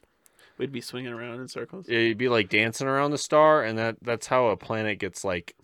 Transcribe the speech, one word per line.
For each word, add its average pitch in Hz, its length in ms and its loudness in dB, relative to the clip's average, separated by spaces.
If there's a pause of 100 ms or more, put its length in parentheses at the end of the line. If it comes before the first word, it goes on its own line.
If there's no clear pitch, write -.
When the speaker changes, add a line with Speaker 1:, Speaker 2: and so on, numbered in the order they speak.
(560)
Speaker 1:
We'd 127 140 -4
be 127 100 -8
swinging 123 320 -10
around 120 280 -10
in 127 80 -12
circles. 175 400 -12
Speaker 2:
Yeah, 120 100 2
you'd 113 200 2
be, 123 100 2
like, 113 200 2
dancing 113 380 0
around 139 240 0
the 147 80 -2
star, 156 460 4
and 110 120 -2
that, 113 240 -2
that's 117 280 -4
how 127 180 4
a 107 100 4
planet 107 440 -4
gets, - 240 -6
like, 90 400 -4